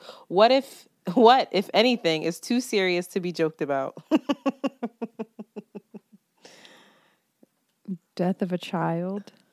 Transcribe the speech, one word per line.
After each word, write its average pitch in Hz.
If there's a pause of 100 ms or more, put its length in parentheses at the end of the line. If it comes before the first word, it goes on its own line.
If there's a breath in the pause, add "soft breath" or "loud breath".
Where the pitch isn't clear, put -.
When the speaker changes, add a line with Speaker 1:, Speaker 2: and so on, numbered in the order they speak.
(280 loud breath)
Speaker 1:
What 214
if, - (260)
what, 247
if -
anything, 196
is 175
too 240
serious 185
to 196
be 175
joked 160
about? 139 (140)
<laughs> 311 (4000 loud breath)
Speaker 2:
Death 185
of 180
a 180
child, 175 (200)